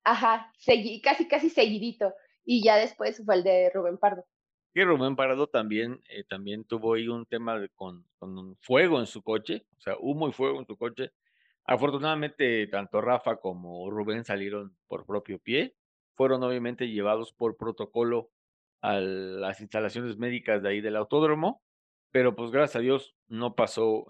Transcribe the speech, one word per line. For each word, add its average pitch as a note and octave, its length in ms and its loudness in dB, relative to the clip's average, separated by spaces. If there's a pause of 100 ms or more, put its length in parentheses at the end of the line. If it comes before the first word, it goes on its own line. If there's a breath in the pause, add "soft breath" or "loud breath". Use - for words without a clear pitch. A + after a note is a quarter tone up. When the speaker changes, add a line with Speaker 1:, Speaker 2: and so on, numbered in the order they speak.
Speaker 1:
Ajá, A3+ 560 2
segui-, A3+ 420 2
casi, C#4 260 2
casi D#4 220 2
seguidito. G#3+ 640 0 (300 soft breath)
Y A#3+ 200 2
ya G#3+ 140 8
después A3 480 -2
fue G3+ 100 4
el F3+ 80 4
de F#3 300 4
Rubén F3 240 -2
Pardo. G3 280 0 (500)
Speaker 2:
Que F#3 100 4
Rubén C#3 300 4
Pardo C3+ 320 2
también, A2+ 600 -2
eh, G#2 140 -14
también G2+ 420 -10
tuvo A2+ 280 -2
ahí A2+ 140 -2
un A#2 180 -6
tema A#2 340 -6
de, G2 100 -8
con, F2+ 360 -14 (140)
con F#2+ 180 -12
un F#2+ 200 -16
fuego D3+ 420 4
en A#2 80 -4
su G#2 160 -14
coche, A2 420 -4 (120)
o - 40 -20
sea, G2 180 -4
humo D3 300 -4
y A#2 40 -4
fuego C3+ 260 -2
en C3 80 -16
su G#2+ 100 -14
coche. A#2+ 340 -8 (520)
Afortunadamente, C#3 1040 0
tanto G2+ 340 -2
Rafa A2+ 360 0
como F2+ 520 -10
Rubén G#2+ 340 -4
salieron G2+ 540 -6 (100)
por F#2+ 200 -10
propio G2+ 320 -6
pie. C3+ 360 -2 (400)
Fueron C3 280 2
obviamente B2 440 -4
llevados A2 460 -2
por A2+ 240 -2
protocolo A#2 720 -4 (520)
a G#2 180 0
las F#2+ 640 -6
instalaciones A2 560 -6
médicas A#2 440 -2
de G2 80 -2
ahí G2+ 120 -2
del G#2+ 140 -4
autódromo, D3+ 680 0 (480)
pero B2 240 4
pues A#2 160 -8
gracias C#3 240 2
a A#2 60 -2
Dios C3 340 -2 (120)
no A2+ 280 -6
pasó A2 540 0